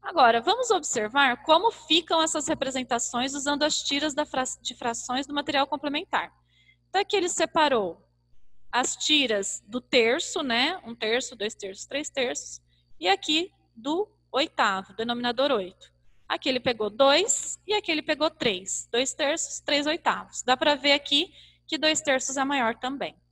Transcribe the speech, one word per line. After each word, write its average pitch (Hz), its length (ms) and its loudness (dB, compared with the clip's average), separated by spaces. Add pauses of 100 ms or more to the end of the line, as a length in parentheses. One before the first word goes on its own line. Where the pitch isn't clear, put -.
Agora, 240 400 6
vamos 453 300 0
observar 262 720 0
como 349 280 4
ficam 330 500 0
essas 320 240 -2
representações 262 880 -2
usando 285 280 -2
as 302 200 0
tiras 285 320 -2
da 302 100 0
fra-, 262 200 -2 (160)
de - 140 -10
frações 247 520 -4
do 285 80 -10
material 285 320 0
complementar. 285 680 -4 (560)
Então, 370 120 0
aqui - 160 0
ele 330 120 2
separou 277 720 0 (760)
as - 220 0
tiras 233 720 0
do 240 140 -6
terço, 262 600 2
né? 262 400 0
Um 233 120 -12
terço, 233 420 -4
dois 214 180 -6
terços, 196 300 -12
três 285 240 -8
terços. - 500 -6 (400)
E 320 80 -4
aqui 359 460 0 (240)
do 302 340 -4 (220)
oitavo, 214 640 -2
denominador 240 580 -2
oito. 196 400 -6 (340)
Aqui - 220 -4
ele 262 100 0
pegou 226 300 -2
dois 277 760 2
e 403 80 -2
aqui 415 180 -2
ele 302 80 0
pegou 302 300 0
três. 190 600 -4
Dois 254 220 0
terços, 311 480 -4
três 285 260 0
oitavos. 233 560 -4
Dá 254 140 2
pra 294 180 4
ver 285 200 4
aqui 285 380 0 (360)
que 320 80 -4
dois 311 240 2
terços 262 380 -2
é 269 60 2
maior 262 300 0
também 254 400 -8 (180)